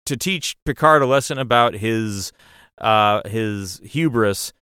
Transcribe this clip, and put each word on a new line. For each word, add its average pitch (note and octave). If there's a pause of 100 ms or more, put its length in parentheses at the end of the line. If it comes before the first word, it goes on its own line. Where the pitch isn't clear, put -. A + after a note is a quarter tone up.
to C#3+
teach - (100)
Picard D3+
a C3+
lesson C3+
about A#2+
his, G#2+ (480)
uh, G#2+
his G2+
hubris A#2 (100)